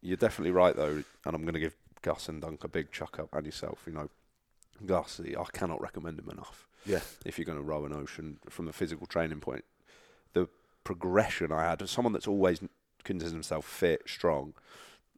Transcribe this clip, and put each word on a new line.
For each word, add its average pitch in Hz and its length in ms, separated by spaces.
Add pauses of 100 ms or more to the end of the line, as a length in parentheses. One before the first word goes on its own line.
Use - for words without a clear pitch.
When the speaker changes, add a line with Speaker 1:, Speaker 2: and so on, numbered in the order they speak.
Speaker 1:
You're 92 160
definitely 90 360
right, 90 220
though, 76 300 (200)
and 80 120
I'm 80 80
gonna 82 160
give 78 160 (260)
Gus - 260
and 80 120
Dunk 78 240
a 76 40
big 78 220
chuck - 280
up, 78 160
and 78 100
yourself, - 420
you 85 60
know. 76 160 (760)
Gus, 92 360
I 85 320
cannot 87 280
recommend 80 380
him - 120
enough. - 360 (200)
Speaker 2:
Yeah. 95 140 (260)
Speaker 1:
If - 120
you're 85 60
gonna 78 160
row 73 240
an 71 80
ocean 73 560
from - 180
the 78 60
physical 82 340
training 80 340
point, - 240 (680)
the 90 160 (360)
progression 90 680
I 80 160
had, 85 200
someone 120 240
that's - 160
always 95 320 (440)
considered 85 300
himself 80 320
fit, - 420
strong, 76 460 (640)